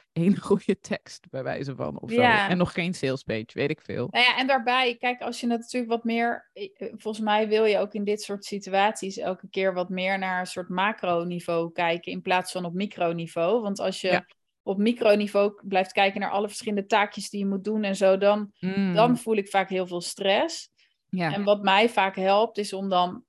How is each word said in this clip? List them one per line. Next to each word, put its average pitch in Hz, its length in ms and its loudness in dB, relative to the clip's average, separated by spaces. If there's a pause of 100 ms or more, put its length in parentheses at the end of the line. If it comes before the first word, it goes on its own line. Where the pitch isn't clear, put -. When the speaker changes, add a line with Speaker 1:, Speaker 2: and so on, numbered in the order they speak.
(120)
Speaker 1:
één 175 240 4
<laughs> - 100 -8
goede 196 320 2
tekst, - 520 -10
bij 135 120 -8
wijze 135 320 -6
van, 135 260 -8
of - 100 -10
zo. 233 100 2
Speaker 2:
Ja. 220 280 4
Speaker 1:
En 180 100 2
nog 175 140 2
geen 180 220 -2
salespage, 123 580 -2
weet 143 180 0
ik 156 100 -6
veel." - 300 -6
Speaker 2:
Nou 240 140 4
ja, 247 140 4
en 262 80 -2
daarbij, 247 500 2
kijk, 247 240 -4
als 240 200 -8
je 247 60 -4
natuurlijk 233 460 -2
wat 233 120 -2
meer, 233 480 -2
eh, 196 160 -12 (100)
volgens 220 460 -8
mij 214 240 2
wil 214 160 4
je 208 140 4
ook 202 160 -2
in 208 100 -4
dit 208 180 -2
soort 202 220 -8
situaties 196 720 -2
elke 185 340 -6
keer 190 240 0
wat 180 140 -2
meer 185 300 -2
naar 185 220 -2
een 185 60 -4
soort 180 220 -8
macroniveau 175 1040 -2
kijken 170 400 -2
in 180 100 -8
plaats 185 300 0
van 185 120 -6
op 170 100 -8
microniveau. 175 880 -2
Want 196 180 -4
als 190 200 -4
je 190 80 -2
Speaker 1:
Ja. 180 180 0 (360)
Speaker 2:
op 196 160 -4
microniveau 208 760 2
k-, - 140 -18
blijft 190 240 0
kijken 202 280 2
naar 196 100 -2
alle 202 180 -2
verschillende 202 380 -4
taakjes 208 440 0
die 202 100 -6
je 196 60 -2
moet 196 180 -2
doen 214 180 -2
en 196 140 -2
zo, 190 220 4
dan, 208 400 2
Speaker 1:
Mm. 190 360 0
Speaker 2:
dan 240 240 6
voel 226 180 -2
ik 196 120 -2
vaak 190 200 2
heel 185 180 -2
veel 175 140 -6
stress. 208 720 -2 (460)
Speaker 1:
Ja. 170 160 -2
Speaker 2:
En 202 120 -2
wat 202 180 2
mij 196 260 4
vaak 196 280 0
helpt, 202 420 2
is 202 140 -6
om 196 160 -6
dan 180 400 0